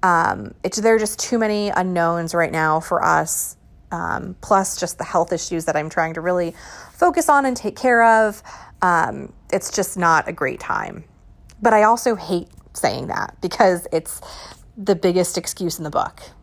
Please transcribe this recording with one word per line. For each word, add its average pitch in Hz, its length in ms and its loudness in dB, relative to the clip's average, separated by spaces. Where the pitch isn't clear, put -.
Um, 170 500 2
it's, - 140 -4
there 220 180 4
are 220 40 4
just 214 200 -4
too - 180 -2
many 208 320 0
unknowns 170 640 0
right 170 180 2
now 156 280 2
for 170 240 -2
us, 160 540 0
um, 170 500 -6
plus - 380 0
just - 180 -6
the - 60 -6
health 175 300 0
issues 165 320 -6
that 151 100 -2
I'm 151 140 -2
trying 160 240 -2
to 160 80 -8
really 175 320 -2
focus 339 360 2
on 285 160 6
and 254 120 0
take - 180 -6
care 233 280 4
of. 220 380 4
Um, 165 520 0
it's - 200 -2
just 190 260 -4
not 165 300 4
a 160 60 -8
great 135 260 -6
time. - 440 -8
But 220 120 4
I 214 100 6
also 233 320 4
hate 175 340 -4
saying - 340 -4
that - 340 -6
because 185 500 2
it's - 300 -4
the 196 180 0
biggest 175 420 0
excuse 175 420 -6
in 160 40 -8
the 156 60 -6
book. - 320 -4